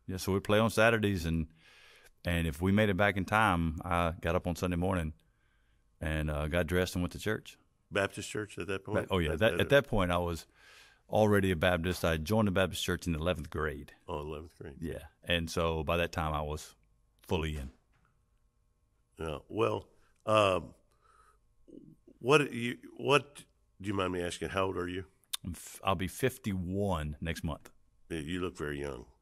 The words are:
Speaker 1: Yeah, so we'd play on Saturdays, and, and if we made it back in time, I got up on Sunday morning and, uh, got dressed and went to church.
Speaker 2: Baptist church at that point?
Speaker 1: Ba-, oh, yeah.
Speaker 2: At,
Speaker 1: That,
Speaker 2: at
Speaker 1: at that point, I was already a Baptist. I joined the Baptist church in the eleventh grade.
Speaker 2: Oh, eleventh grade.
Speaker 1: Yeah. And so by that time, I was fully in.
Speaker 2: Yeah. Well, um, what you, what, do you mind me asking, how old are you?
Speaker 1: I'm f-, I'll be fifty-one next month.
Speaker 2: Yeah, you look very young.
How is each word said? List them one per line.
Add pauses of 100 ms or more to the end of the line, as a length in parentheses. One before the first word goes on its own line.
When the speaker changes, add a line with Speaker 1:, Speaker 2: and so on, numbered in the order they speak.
Speaker 1:
Yeah,
so
we'd
play
on
Saturdays,
and, (800)
and
if
we
made
it
back
in
time,
I
got
up
on
Sunday
morning (880)
and,
uh,
got
dressed
and
went
to
church. (360)
Speaker 2:
Baptist
church
at
that
point?
Speaker 1:
Ba-,
oh,
yeah.
Speaker 2:
At,
Speaker 1:
That,
Speaker 2:
at
Speaker 1:
at
that
point,
I
was (640)
already
a
Baptist.
I
joined
the
Baptist
church
in
the
eleventh
grade. (160)
Speaker 2:
Oh,
eleventh
grade.
Speaker 1:
Yeah. (260)
And
so
by
that
time,
I
was (540)
fully
in. (1500)
Speaker 2:
Yeah. (100)
Well, (400)
um, (1500)
what
you, (180)
what, (440)
do
you
mind
me
asking,
how
old
are
you? (400)
Speaker 1:
I'm
f-,
I'll
be
fifty-one
next
month. (380)
Speaker 2:
Yeah,
you
look
very
young. (180)